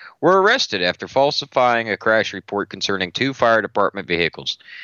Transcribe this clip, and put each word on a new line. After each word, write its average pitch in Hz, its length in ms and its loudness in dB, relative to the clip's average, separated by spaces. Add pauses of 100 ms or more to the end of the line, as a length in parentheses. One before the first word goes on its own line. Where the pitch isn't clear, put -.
(200)
were 190 220 4
arrested 202 400 0
after 90 240 -2
falsifying 123 840 0
a 95 60 -2
crash 110 360 2
report 101 380 -6
concerning 95 420 -6
two 135 220 -4
fire 113 280 2
department 98 460 -2
vehicles. 85 500 -4 (260)